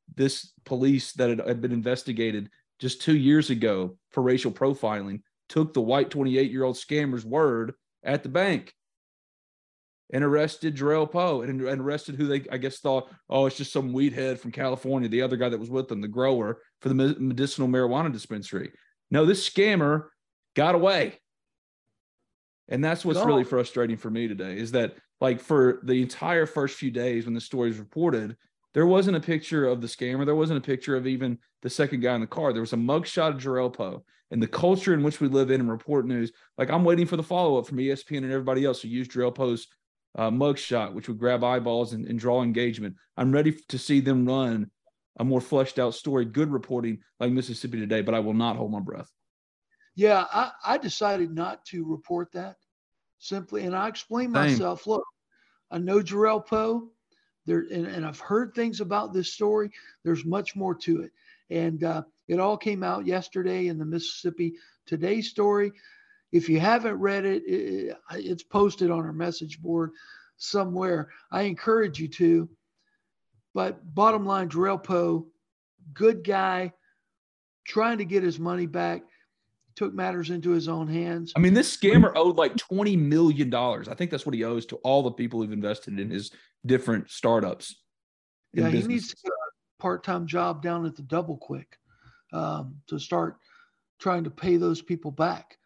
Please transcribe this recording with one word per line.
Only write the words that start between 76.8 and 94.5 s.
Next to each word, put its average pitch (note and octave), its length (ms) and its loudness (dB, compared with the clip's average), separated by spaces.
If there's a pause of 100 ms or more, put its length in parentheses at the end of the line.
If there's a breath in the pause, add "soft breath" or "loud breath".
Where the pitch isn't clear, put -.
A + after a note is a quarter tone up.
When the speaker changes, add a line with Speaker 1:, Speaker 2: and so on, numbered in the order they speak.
Speaker 2:
trying A3+ 300 0
to G#3 80 -4
get F#3 180 0
his E3+ 160 -2
money F3 260 -2
back, F3 360 -4 (720 soft breath)
took G3 180 -4
matters F#3 360 -4
into F3 220 -2
his E3 180 0
own D#3+ 180 -4
hands. E3+ 480 -4
Speaker 1:
I - 40 0
mean, F3+ 140 8
this B3 220 2
scammer G3+ 400 8
owed, E3+ 220 4
like, F#3+ 180 2
twenty G3+ 400 0
million D3+ 540 4
dollars. A#2+ 400 -2
I A#2 40 -8
think F3 160 -4
that's C#3 160 -6
what C#3 100 -4
he A2+ 100 -2
owes A#2 220 -4
to - 100 -12
all C3+ 260 2
the B2 80 0
people A#2 300 -4
who've G#2+ 100 -4
invested G#2 480 -6
in G2+ 100 -4
his G2+ 220 -6 (340 soft breath)
different B2 440 2
startups - 640 0 (800)
and E3 80 0
Speaker 2:
Yeah, D#3+ 80 4
he - 80 2
Speaker 1:
businesses. A3 120 0
Speaker 2:
needs A#3+ 200 -2
to - 120 -14
get F#4+ 100 -6
a - 500 -12
part-time F3+ 460 -4
job E3+ 360 -2
down E3+ 220 -2
at D3+ 100 -6
the D3 60 -18
Double D#3+ 340 -4
Quick, - 420 -14 (540 soft breath)
um, D#3 440 -6 (120)
to D#3 120 -8
start - 380 -4 (640 soft breath)
trying F3 240 -2
to D#3 60 -6
pay F3 260 0